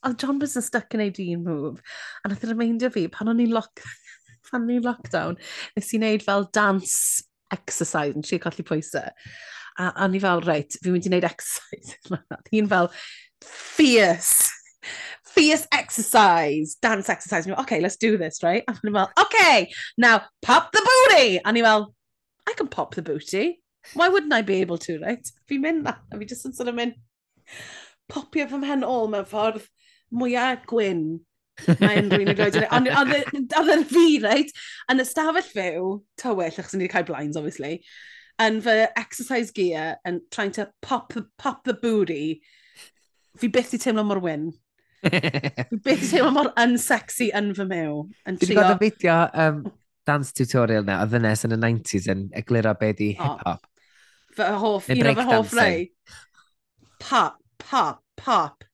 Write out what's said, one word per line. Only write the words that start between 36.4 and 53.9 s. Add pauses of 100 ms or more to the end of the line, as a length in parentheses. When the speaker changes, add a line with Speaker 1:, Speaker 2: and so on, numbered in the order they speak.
Speaker 1:
achos
ni
wedi
cael
blinds,
obviously, (580)
yn
fy (160)
exercise
gear,
and
trying
to (140)
pop
the, (100)
pop
the
booty, (920)
fi
byth
'di
teimlo
mor
wyn. (540)
Speaker 2:
<laughs>
Speaker 1:
Fi (640)
byth
'di
teimlo
mor
unsexy
yn
fy
mew. (160)
Yn
Speaker 2:
Ti
'di
Speaker 1:
trio
Speaker 2:
gweld
y
fideo, (120)
yym, (480)
dance
tutorial
na,
oedd
ddynes
yn
y
nineties
yn
egluro
be
'di
Speaker 1:
O.
Speaker 2:
hip-hop? (720)